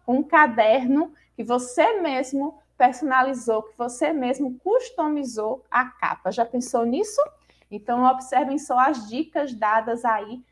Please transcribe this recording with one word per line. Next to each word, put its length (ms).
com 140
um 40
caderno 920
que 80
você 560
mesmo 600
personalizou, 880
que 120
você 360
mesmo 480
customizou 1080
a 140
capa. 480
Já 140
pensou 400
nisso? 340
Então, 340
observem 540
só 200
as 300
dicas 440
dadas 520
aí 480